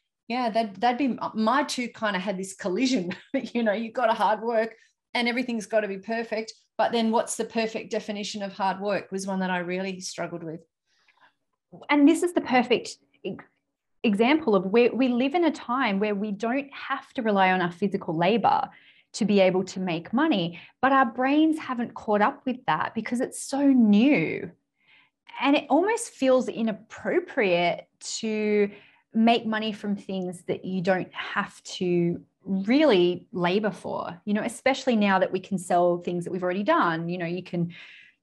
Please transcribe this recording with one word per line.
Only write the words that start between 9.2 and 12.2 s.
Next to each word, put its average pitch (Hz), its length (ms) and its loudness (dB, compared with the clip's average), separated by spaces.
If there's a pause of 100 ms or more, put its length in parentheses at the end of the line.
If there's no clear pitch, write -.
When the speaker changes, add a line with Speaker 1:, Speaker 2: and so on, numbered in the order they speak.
Speaker 1:
one 190 140 -2
that 185 100 -2
I 180 80 -2
really 185 420 -6
struggled 170 440 -10
with. 165 160 -12 (1300)
Speaker 2:
And 294 200 6
this 320 140 2